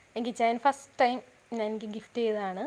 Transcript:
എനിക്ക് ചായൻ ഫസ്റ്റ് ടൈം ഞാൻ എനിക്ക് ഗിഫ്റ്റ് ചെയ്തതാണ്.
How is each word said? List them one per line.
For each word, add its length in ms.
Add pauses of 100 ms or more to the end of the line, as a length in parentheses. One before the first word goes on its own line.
(160)
എനിക്ക് 240
ചായൻ 260
ഫസ്റ്റ് 360
ടൈം 160 (380)
ഞാൻ 160
എനിക്ക് 240
ഗിഫ്റ്റ് 280
ചെയ്തതാണ്. 440